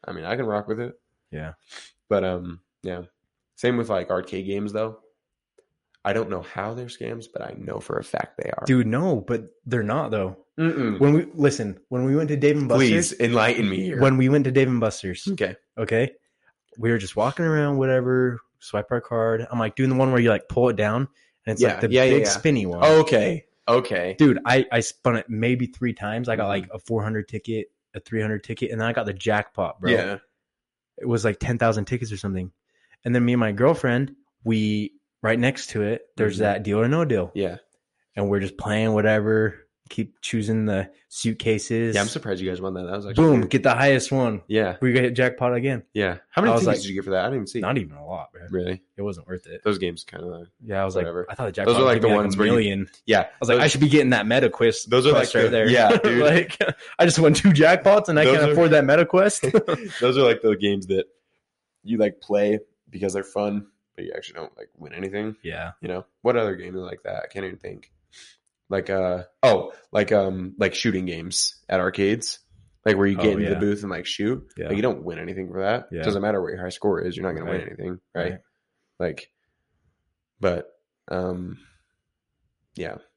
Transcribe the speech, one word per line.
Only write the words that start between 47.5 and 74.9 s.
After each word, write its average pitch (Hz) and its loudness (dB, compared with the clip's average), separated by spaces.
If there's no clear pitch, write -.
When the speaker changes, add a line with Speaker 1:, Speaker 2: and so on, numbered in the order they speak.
Speaker 2:
not 107 -2
even 78 -6
a 73 -18
lot, 80 -12
bro. 90 -20
Speaker 1:
Really? 90 -4
Speaker 2:
It 101 -12
wasn't 92 -10
worth 90 -12
it. 85 -16
Speaker 1:
Those 104 0
games 87 -6
kinda 85 -14
Speaker 2:
Yeah, 101 -4
I 98 0
was 92 -6
Speaker 1:
whatever. 87 -4
Speaker 2:
like, - -8
I 107 -10
thought 120 -8
the 95 -6
jackpot 104 0
Speaker 1:
Those 123 2
are, - 4
Speaker 2:
was 127 4
Speaker 1:
like, 110 0
Speaker 2:
gonna - -
Speaker 1:
the 113 4
Speaker 2:
be, 104 4
like, 104 2
Speaker 1:
ones 98 -2
Speaker 2:
a 98 -4
Speaker 1:
where 104 4
you 117 4
Speaker 2:
million. 101 0
Speaker 1:
Yeah. 104 4
Speaker 2:
I 85 -2
was 117 -4
like, 120 4
Speaker 1:
Those 139 4
Speaker 2:
"I - 4
should 135 2
be 151 6
getting 131 6
that 107 2
MetaQuest 117 2
Speaker 1:
Those 127 4
are, 151 6
Speaker 2:
quest 131 2
Speaker 1:
like, 123 4
Speaker 2:
right 110 4
Speaker 1:
the - -
Speaker 2:
there." 110 2
Speaker 1:
Yeah, 120 6
Speaker 2:
<laughs> - 0
Speaker 1:
dude. 120 2
Speaker 2:
Like, 165 2
I 175 6
just 170 4
won 160 8
two - 6
jackpots 185 6
and 156 4
I 156 6
Speaker 1:
Those - 8
Speaker 2:
can't 147 4
Speaker 1:
are 151 4
Speaker 2:
afford 165 6
that 151 6
MetaQuest. 165 2
Speaker 1:
<laughs> - -4
Those 123 4
are, 139 4
like, 117 6
the 107 4
games 98 -2
that 95 0
you, 110 -4
like, 104 0
play 104 0
because 92 -6
they're 98 -4
fun, 104 -4
but 90 -12
you 85 -12
actually - -14
don't, 73 -16
like, 53 -20
win 76 -18
anything. 101 -8
Speaker 2:
Yeah. - -12
Speaker 1:
You 165 -10
know? 90 -8
What 120 2
other 107 -2
game 90 -14
is 92 -10
like - -14
that? 95 -10
I - -16
can't 98 -12
even 90 -12
think. 95 -18
Like, 95 -4
uh, 92 -2
oh, 104 4
like, 104 0
um, 95 0
like, 98 0
shooting 95 -2
games 85 -6
at 92 0
arcades. 98 -2
Like, 107 4
where 98 4
you 98 2
get 98 2
Speaker 2:
Oh, 107 6
Speaker 1:
into 101 -2
the 98 -2
Speaker 2:
yeah. 92 -2
Speaker 1:
booth 101 -2
and, 98 -8
like, 90 -8
shoot. 120 -4
Speaker 2:
Yeah. 80 -10
Speaker 1:
Like, 98 -2
you 104 -2
don't 113 -2